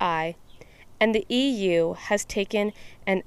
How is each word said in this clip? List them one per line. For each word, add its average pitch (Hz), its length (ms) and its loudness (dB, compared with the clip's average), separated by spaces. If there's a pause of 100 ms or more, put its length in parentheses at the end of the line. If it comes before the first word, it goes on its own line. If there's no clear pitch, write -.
I, 165 360 -2 (640)
and 220 160 4
the 220 140 0
E 254 220 2
U 180 440 2
has - 300 -2
taken 208 480 -2 (340)
an 190 200 0